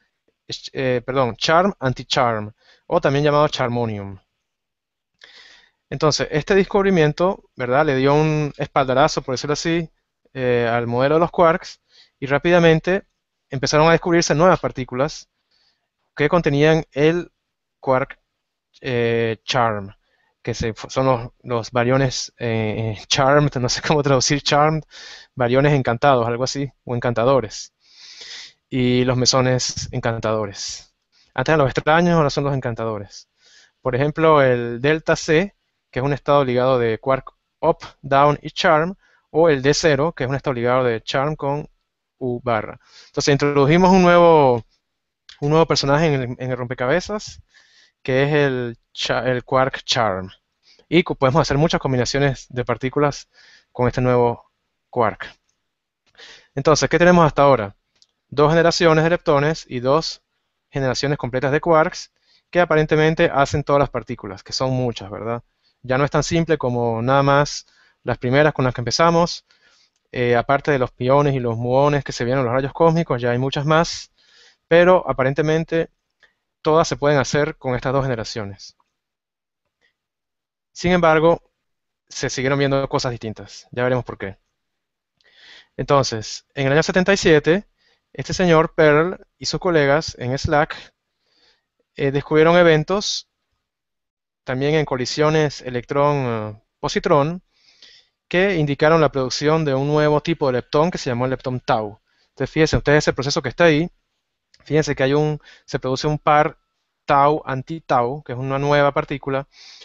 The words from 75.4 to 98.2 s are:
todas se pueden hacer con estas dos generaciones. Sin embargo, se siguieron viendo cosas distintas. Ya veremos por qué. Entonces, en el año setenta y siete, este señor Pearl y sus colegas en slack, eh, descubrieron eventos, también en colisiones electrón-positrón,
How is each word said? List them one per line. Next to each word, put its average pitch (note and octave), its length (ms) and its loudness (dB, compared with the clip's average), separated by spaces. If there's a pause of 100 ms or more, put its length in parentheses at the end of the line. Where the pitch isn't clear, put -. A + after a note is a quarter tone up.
todas D#3 240 2
se C3+ 100 -6
pueden C#3+ 220 2
hacer D3 380 -2
con B2+ 180 -6
estas B2+ 180 -4
dos C3+ 120 0
generaciones. A2 720 -8 (2000)
Sin F3 200 -2
embargo, E3 500 4 (680)
se - 220 -8
siguieron C#3 280 -2
viendo C3+ 300 0
cosas C3+ 220 -4
distintas. G#2+ 640 -12
Ya B2 100 -6
veremos B2+ 220 -2
por G2+ 120 -12
qué. G2 220 -12 (1400)
Entonces, B2 800 -2
en C3+ 120 -2
el C3+ 60 2
año D#3 100 4
setenta F#3+ 300 0
y G3 40 2
siete, E3 500 2 (460)
este D3 220 -8
señor E3 400 2
Pearl D#3+ 520 2 (120)
y C3 80 -14
sus D#3+ 120 -6
colegas D#3 600 0
en B2+ 200 -6
slack, - 560 -4 (1040)
eh, C#3 140 -2
descubrieron D#3 460 2
eventos, E3+ 720 2 (1160)
también C3+ 300 -2
en D#3 100 2
colisiones D3+ 800 -2
electrón-positrón, C#3+ 1800 -2 (880)